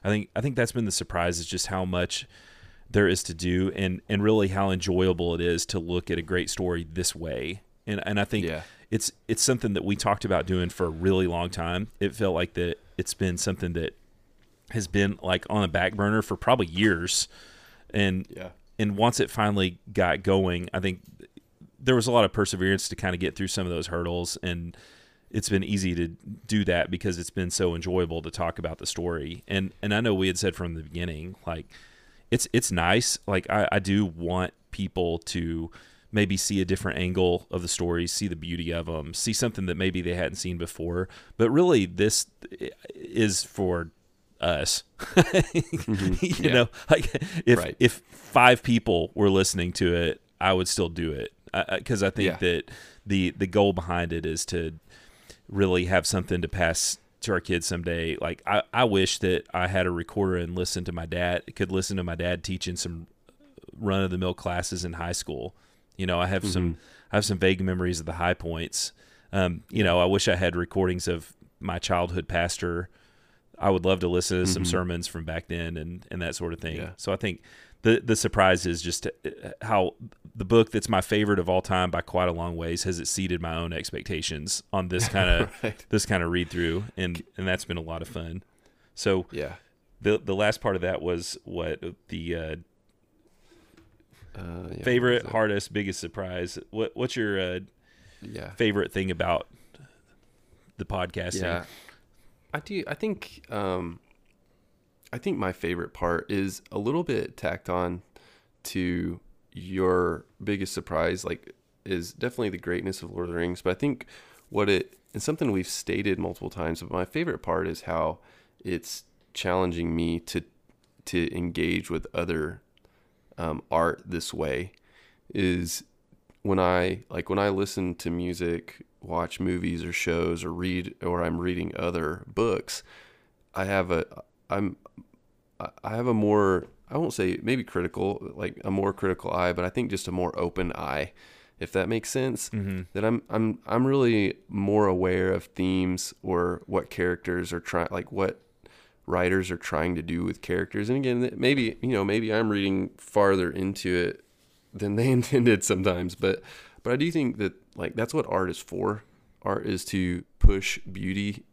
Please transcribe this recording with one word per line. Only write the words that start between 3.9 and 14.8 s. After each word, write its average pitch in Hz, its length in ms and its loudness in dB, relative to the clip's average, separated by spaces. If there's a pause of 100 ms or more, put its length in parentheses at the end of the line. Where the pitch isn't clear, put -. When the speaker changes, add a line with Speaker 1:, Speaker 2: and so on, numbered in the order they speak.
Speaker 1:
and 101 140 2
really 107 260 6
how 98 220 2
enjoyable 90 640 2
it 82 60 -4
is 85 260 2
to 95 120 -2
look 87 300 -4
at 82 80 0
a 85 60 -2
great 87 260 -2
story 87 420 -2
this 87 240 -2
way. 80 460 -6 (260)
And, 104 180 -4
and 104 140 0
I 101 60 2
think 101 220 -2
Speaker 2:
Yeah. 80 140 -4 (280)
Speaker 1:
it's, - 220 -2 (180)
it's 113 120 0
something 123 320 2
that 92 120 -2
we 101 100 2
talked 101 300 0
about 90 200 2
doing 90 240 0
for - 180 -2
a - 20 -2
really 92 360 4
long 87 240 -2
time. 90 380 -4 (140)
It 101 140 0
felt 95 200 0
like 87 200 0
that 87 220 -2 (200)
it's - 160 -4
been 90 240 -2
something 90 360 -2
that 82 220 -4 (760)
has 104 160 -4